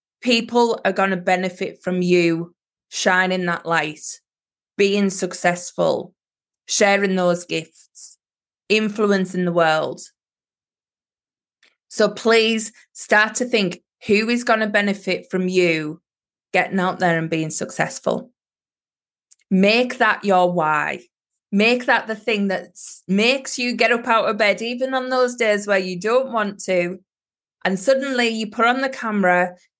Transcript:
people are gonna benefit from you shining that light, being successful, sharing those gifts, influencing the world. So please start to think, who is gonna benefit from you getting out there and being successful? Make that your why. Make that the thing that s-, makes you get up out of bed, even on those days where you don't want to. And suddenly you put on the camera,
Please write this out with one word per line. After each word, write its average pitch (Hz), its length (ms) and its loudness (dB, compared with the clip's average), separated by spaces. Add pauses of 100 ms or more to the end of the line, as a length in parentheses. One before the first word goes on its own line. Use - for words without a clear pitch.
(200)
people 233 680 2
are 190 60 2
gonna 190 260 0
benefit 185 640 -4
from 180 180 -2
you 170 540 2 (340)
shining 185 560 0
that 170 220 -4
light, 156 540 -4 (580)
being 202 320 2
successful, 175 1040 -2 (520)
sharing 196 480 2
those 175 300 0
gifts, - 720 -12 (540)
influencing 202 720 0
the 175 80 -2
world. 156 480 0 (1900)
So 214 200 0
please 220 640 0 (220)
start 214 400 0
to 247 100 -2
think, 208 380 -2 (240)
who 220 240 2
is 240 140 0
gonna 220 220 2
benefit 202 640 -2
from 185 160 0
you 170 540 0 (540)
getting 180 260 0
out 180 200 -2
there 170 180 2
and 160 100 -4
being 160 220 -4
successful? - 800 -4 (1200)
Make 220 480 2
that 214 260 0
your 180 260 4
why. 156 520 -2 (500)
Make 233 320 2
that 226 220 2
the 220 100 -6
thing 208 320 -2
that 185 200 -4
s-, - 380 -14
makes 240 520 0
you 247 180 -4
get 226 160 2
up 240 140 -2
out 226 200 2
of 208 120 -2
bed, 208 240 2
even 247 320 -4
on 254 160 -2
those 254 260 0
days 208 300 0
where 202 120 2
you 185 220 -4
don't 247 320 0
want 202 320 -4
to. 180 340 -2 (680)
And 185 140 0
suddenly 262 480 2
you 220 220 -4
put 226 160 0
on 254 160 2
the 269 80 -2
camera, 180 640 2 (240)